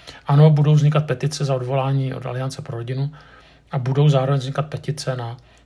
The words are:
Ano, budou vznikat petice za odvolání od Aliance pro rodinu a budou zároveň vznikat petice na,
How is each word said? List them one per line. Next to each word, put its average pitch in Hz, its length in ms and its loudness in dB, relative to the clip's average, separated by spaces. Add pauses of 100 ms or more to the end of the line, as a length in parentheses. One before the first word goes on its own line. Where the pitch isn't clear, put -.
(280)
Ano, 151 240 8
budou 151 240 4
vznikat 147 320 4
petice 143 380 -4
za 135 100 0
odvolání 131 600 -2
od 120 120 -10
Aliance 131 360 -8
pro - 140 -12
rodinu 127 360 -6 (580)
a 131 80 -4
budou 135 300 2
zároveň 135 320 2
vznikat 135 260 -6
petice 147 500 -8
na, 120 200 -10 (300)